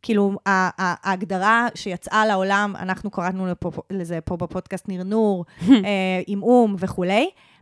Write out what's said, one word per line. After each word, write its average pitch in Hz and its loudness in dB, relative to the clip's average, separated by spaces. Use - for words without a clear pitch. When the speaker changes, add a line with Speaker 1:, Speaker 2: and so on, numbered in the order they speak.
Speaker 1:
כאילו, 202 2
ה-, 202 -2
ה-, 180 -4
ההגדרה 196 0
שיצאה 208 -2
לעולם, 196 0
אנחנו 185 -6
קראנו 185 -4
לפה, 175 -6
לזה 175 -6
פה 180 -6
בפודקאסט 180 -8
נרנור, 190 0
Speaker 2:
<laughs> 175 0
Speaker 1:
אה, 262 10
עמעום 214 4
וכולי, 196 0